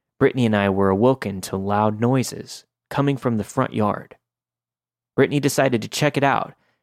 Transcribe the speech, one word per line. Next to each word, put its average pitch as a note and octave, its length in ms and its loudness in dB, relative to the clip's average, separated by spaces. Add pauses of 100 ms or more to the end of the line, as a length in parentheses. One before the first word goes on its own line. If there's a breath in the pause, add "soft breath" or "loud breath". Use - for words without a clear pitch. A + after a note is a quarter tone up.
(180)
Brittany B2+ 280 2
and G#2+ 100 2
I G2+ 140 2
were G2 180 2
awoken G2+ 540 0
to - 160 -6
loud G#2 420 0
noises - 640 -2 (240)
coming C#3 300 -2
from A#2 180 -2
the G#2 80 -2
front - 300 -4
yard. G#2 420 -4 (960)
Brittany C#3 260 2
decided C3 420 0
to - 60 -8
check - 280 -2
it C#3 80 2
out, A#2+ 300 0 (280)